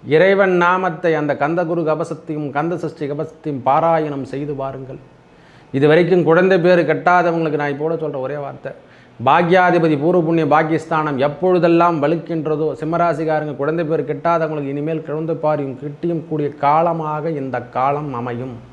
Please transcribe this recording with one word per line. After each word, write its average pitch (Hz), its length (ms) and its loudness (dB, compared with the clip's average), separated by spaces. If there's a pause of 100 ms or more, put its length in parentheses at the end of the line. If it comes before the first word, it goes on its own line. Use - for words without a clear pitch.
இறைவன் 185 600 4
நாமத்தை, 175 560 0
அந்த 147 220 -2
கந்தகுரு 170 480 0
கவசத்தையும் 156 680 -6
கந்த 165 240 -2
சஷ்டி 151 300 -6
கவசத்தையும் 147 560 -8
பாராயணம் 151 680 0
செய்து 143 280 -6
வாருங்கள். 135 380 -10 (800)
இது 139 140 4
வரைக்கும் 175 380 4
குழந்தை 185 360 4
பேர் 175 260 4
கட்டாதவங்களுக்கு 165 720 2
நான் 143 120 -2
இப்போட 160 280 -2
சொல்ற 143 240 -6
ஒரே 147 160 -6
வார்த்தை, 135 300 -12 (560)
பாக்யாதிபதி 170 760 4
பூர்வ 180 240 2
புண்ணிய 165 260 2
பாக்கியஸ்தானம் 156 760 0
எப்பொழுதெல்லாம் 170 760 2
வலுக்கின்றதோ, 156 680 -2 (100)
சிம்மராசிக்காரங்க 156 760 -2 (100)
குழந்தை 160 260 -2
பேர் 147 240 -2
கட்டாதவங்களுக்கு 151 600 -2
இனிமேல் 156 340 -4
குழந்தை 156 340 -4
பாரியம் 143 380 -2
கிட்டியும் 147 480 -6
கூடிய 151 200 -2 (160)
காலமாக 156 680 0 (100)
இந்த 127 180 -6 (160)
காலம் 143 460 -2
அமையும். 123 340 -8 (180)